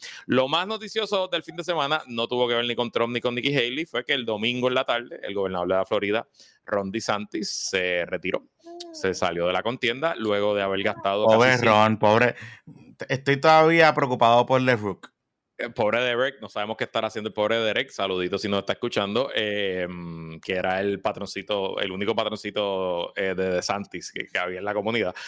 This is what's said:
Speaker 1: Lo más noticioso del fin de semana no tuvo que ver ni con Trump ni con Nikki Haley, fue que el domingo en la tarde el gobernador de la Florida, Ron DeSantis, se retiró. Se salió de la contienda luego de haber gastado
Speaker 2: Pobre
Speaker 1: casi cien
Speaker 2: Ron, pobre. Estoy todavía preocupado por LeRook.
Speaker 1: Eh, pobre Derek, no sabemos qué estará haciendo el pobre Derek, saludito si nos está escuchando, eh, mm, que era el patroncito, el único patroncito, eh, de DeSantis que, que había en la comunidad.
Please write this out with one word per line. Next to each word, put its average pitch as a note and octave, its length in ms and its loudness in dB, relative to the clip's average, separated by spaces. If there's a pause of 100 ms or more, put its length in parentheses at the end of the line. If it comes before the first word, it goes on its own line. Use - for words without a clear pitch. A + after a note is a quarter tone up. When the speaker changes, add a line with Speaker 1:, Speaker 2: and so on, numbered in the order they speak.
(280)
Speaker 1:
Lo C3 200 2
más E3 200 -2
noticioso G#3 600 -4
del E3+ 140 -4
fin E3 140 -16
de E3+ 80 -8
semana D3+ 420 0
no A#2 220 -4
tuvo B2 200 2
que A#2+ 60 2
ver A#2+ 120 0
ni A#2+ 100 -2
con A#2+ 160 -2
Trump A#2 200 0
ni A#2+ 80 -2
con A#2+ 140 -2
Nikki B2 180 -4
Haley, C3+ 360 -2
fue B2 180 -6
que D3+ 80 -2
el C3 120 -4
domingo A#2 420 -2
en B2+ 80 0
la C3 80 0
tarde B2 400 -6
el G2+ 100 -8
gobernador F#2 360 -2
de F#2 40 2
la F#2+ 120 0
Florida, G#2 420 -2 (360)
Ron G2 280 -4
DeSantis, G#2+ 580 -4
se F2+ 560 -2
retiró. F2+ 400 -6 (480)
Se E3+ 220 -2
salió E2+ 320 -2
de F2+ 60 0
la F#2 100 -2
contienda B2+ 520 -2
luego G#2 380 0
de G2+ 80 0
haber G2 220 -2
gastado G2+ 420 0
Speaker 2:
Pobre A2+ 240 8
Speaker 1:
casi B2 120 4
cien A2+ 100 6
Speaker 2:
Ron, G#2+ 260 6
pobre. A2+ 380 4 (720)
Estoy C#3 280 0
todavía D#3+ 580 8
preocupado A#2+ 500 6
por C3 160 4
LeRook. G#2+ 500 0 (480)
Speaker 1:
Eh, A#2+ 100 -6
pobre A2+ 320 0
Derek, B2+ 380 -2
no G#2+ 100 -14
sabemos G#2+ 280 -6
qué - 60 -2
estará A2 240 -2
haciendo G#2+ 220 -6
el F#2 40 -16
pobre G#2+ 220 2
Derek, A2+ 340 0
saludito F#2 480 -2
si G#2 100 -4
nos G2+ 120 2
está G2 140 -2
escuchando, A2+ 600 -2
eh, G2+ 560 -2
mm, E2 500 -12
que - 140 -6
era F#2 260 -2
el G2 220 -2
patroncito, G2 800 -4
el G2+ 120 -4
único G2 240 -2
patroncito, G2 1040 -2
eh, F#2+ 160 -2
de F#2 200 -2
DeSantis F#2 580 -4
que, - 160 -10
que - 100 -6
había F2+ 220 -4
en G2 60 -10
la G#2 100 -4
comunidad. G#2 400 -2 (120)